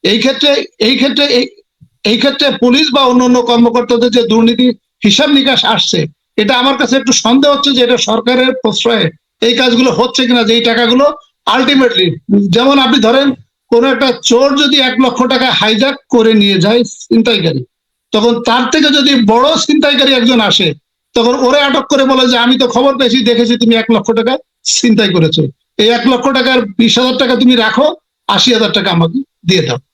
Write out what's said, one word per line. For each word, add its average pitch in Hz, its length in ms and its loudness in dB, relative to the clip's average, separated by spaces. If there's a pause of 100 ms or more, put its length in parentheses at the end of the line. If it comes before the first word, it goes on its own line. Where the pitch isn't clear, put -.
এই 233 140 0
ক্ষেত্রে, 269 480 -2 (140)
এই 240 160 2
ক্ষেত্রে, 277 300 0
এই, 247 220 -2 (560)
এই 220 140 0
ক্ষেত্রে 277 340 0
পুলিশ 262 420 0
বা 277 80 2
অন্যান্য 247 400 2
কর্মকর্তাদের 233 720 0
যে 233 120 2
দুর্নীতি 226 440 2 (360)
হিসাব 262 260 2
নিকাশ 269 360 0
আসছে, 190 420 -2 (280)
এটা 214 220 0
আমার 262 200 0
কাছে 262 200 -2
একটু 254 140 -2
সন্দেহ 277 400 0
হচ্ছে 277 200 -2
যে 247 120 0
এটা 240 140 0
সরকারের 240 540 -2
প্রশ্রয়ে 226 580 -2 (320)
এই 233 120 0
কাজগুলো 254 380 0
হচ্ছে 247 360 -2
কিনা, 240 160 2
যে 220 100 0
এই 233 80 0
টাকাগুলো 240 560 0 (400)
ultimately, 247 640 0 (100)
যেমন 208 500 2
আপনি 262 200 0
ধরেন 262 320 2 (360)
কোন 240 180 2
একটা 262 280 0 (100)
চোর 277 340 0
যদি 285 220 0
এক 254 200 -2
লক্ষ 247 280 0
টাকা 254 240 0
হাইজ্যাক 220 440 -2 (140)
করে 226 240 2
নিয়ে 202 240 2
যায় 220 260 2
ছিনতাইকারী, 202 800 -2 (480)
তখন 233 320 0
তার 240 260 0
থেকে 311 180 0
যদি 277 280 0 (100)
বড় 247 320 2
ছিনতাইকারী 277 560 0
একজন 240 260 2
আসে, 185 340 0 (400)
তখন 240 220 2
ওরে 277 260 0
আটক 277 280 -2
করে 269 140 0
বলে 262 240 0
যে, 240 100 0
"আমি 240 200 0
তো 254 100 0
খবর 254 300 0
পেয়েছি, 247 260 0
দেখেছি 233 340 0
তুমি 226 180 2
এক 220 160 -2
লক্ষ 226 200 0
টাকা 233 260 -2 (260)
ছিনতাই 214 460 0
করেছো, 160 320 0 (360)
এই 214 120 2
এক 240 180 0
লক্ষ 254 240 0
টাকার 254 300 0
বিশ 220 380 0
হাজার 254 180 -2
টাকা 254 180 0
তুমি 254 200 2
রাখো, 247 400 0 (320)
আশি 202 260 0
হাজার 220 180 0
টাকা 190 200 -2
আমাকে 170 320 -2 (220)
দিয়ে 175 160 0
দাও।" 127 160 -4 (160)